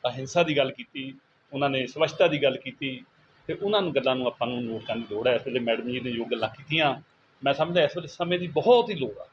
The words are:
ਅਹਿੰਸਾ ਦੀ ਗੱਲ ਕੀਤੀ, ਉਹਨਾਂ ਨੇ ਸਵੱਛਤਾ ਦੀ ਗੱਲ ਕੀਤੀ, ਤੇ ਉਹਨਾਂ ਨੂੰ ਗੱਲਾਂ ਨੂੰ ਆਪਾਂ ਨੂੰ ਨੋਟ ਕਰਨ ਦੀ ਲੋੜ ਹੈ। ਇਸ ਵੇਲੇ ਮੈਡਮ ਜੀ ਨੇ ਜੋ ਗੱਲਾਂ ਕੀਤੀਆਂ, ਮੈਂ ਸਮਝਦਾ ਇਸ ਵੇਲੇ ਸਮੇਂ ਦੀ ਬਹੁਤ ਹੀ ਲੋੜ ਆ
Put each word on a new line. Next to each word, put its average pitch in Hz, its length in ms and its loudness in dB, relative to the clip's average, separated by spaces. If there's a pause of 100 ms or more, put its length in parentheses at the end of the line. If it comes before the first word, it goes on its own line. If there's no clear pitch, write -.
ਅਹਿੰਸਾ 131 340 0
ਦੀ 156 140 2
ਗੱਲ 135 160 2
ਕੀਤੀ, 135 420 -12 (380)
ਉਹਨਾਂ 139 180 0
ਨੇ 131 160 -2
ਸਵੱਛਤਾ 151 400 2
ਦੀ 151 160 2
ਗੱਲ 131 140 4
ਕੀਤੀ, 131 480 -8 (420)
ਤੇ 160 80 -4
ਉਹਨਾਂ 202 280 0
ਨੂੰ 165 120 -2
ਗੱਲਾਂ 131 220 2
ਨੂੰ 127 100 -2
ਆਪਾਂ 120 200 -2
ਨੂੰ 123 180 -4
ਨੋਟ 113 200 -6
ਕਰਨ 113 160 -4
ਦੀ 104 140 -8
ਲੋੜ 113 140 0
ਹੈ। 127 60 4
ਇਸ 113 120 0
ਵੇਲੇ 123 140 -2
ਮੈਡਮ 117 280 -2
ਜੀ 127 120 -4
ਨੇ 123 100 -6
ਜੋ 117 140 -4
ਗੱਲਾਂ 113 240 -2
ਕੀਤੀਆਂ, 147 460 0 (500)
ਮੈਂ 139 100 4
ਸਮਝਦਾ 165 280 2
ਇਸ 147 140 2
ਵੇਲੇ 160 120 -8
ਸਮੇਂ 175 300 -2
ਦੀ 175 80 -4
ਬਹੁਤ 220 440 4
ਹੀ 202 40 -4
ਲੋੜ 127 240 -6
ਆ - 140 -14